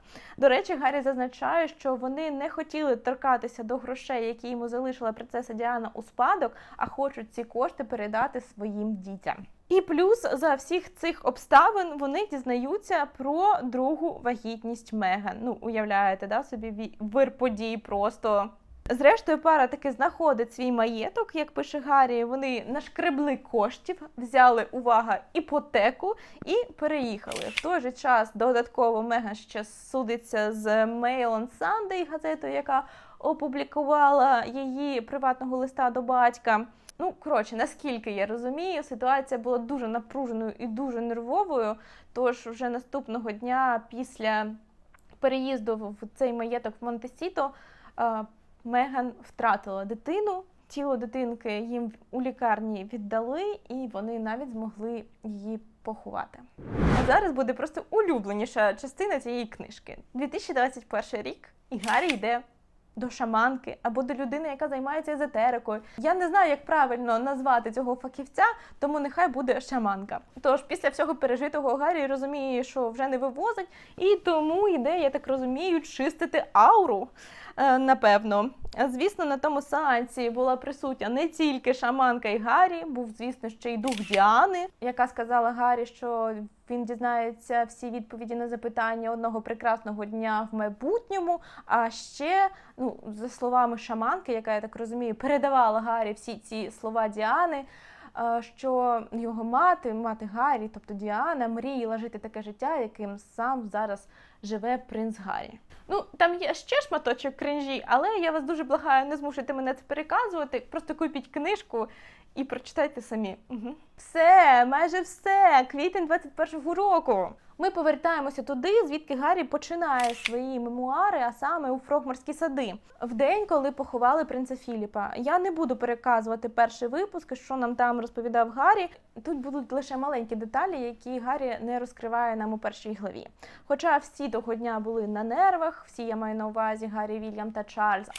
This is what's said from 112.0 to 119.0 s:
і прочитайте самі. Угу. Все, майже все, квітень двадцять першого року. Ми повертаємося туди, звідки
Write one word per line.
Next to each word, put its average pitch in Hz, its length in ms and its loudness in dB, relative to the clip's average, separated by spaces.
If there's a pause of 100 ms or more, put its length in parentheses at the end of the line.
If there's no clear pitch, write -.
і 269 80 -4
прочитайте 269 580 -4
самі. 214 360 -6 (120)
Угу. 247 260 -10 (220)
Все, 320 680 8
майже 311 360 2
все, 349 720 6
квітень 349 340 0
двадцять 320 300 -2
першого 311 380 -4
року. 330 560 2 (320)
Ми 370 100 2
повертаємося 302 720 0
туди, 277 260 -2 (180)
звідки 294 280 -6